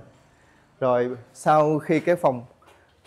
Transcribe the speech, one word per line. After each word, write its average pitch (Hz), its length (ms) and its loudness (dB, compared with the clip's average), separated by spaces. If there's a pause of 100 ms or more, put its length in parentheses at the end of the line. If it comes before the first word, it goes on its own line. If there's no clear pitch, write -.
(800)
Rồi 123 300 0 (240)
sau 156 460 2
khi 156 200 0
cái 175 160 0
phòng, 127 300 -2 (600)